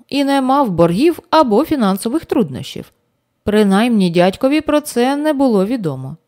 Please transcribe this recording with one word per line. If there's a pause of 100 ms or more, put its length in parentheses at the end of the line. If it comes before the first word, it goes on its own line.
і
не
мав
боргів (120)
або
фінансових
труднощів. (520)
Принаймні
дядькові
про
це
не
було
відомо. (120)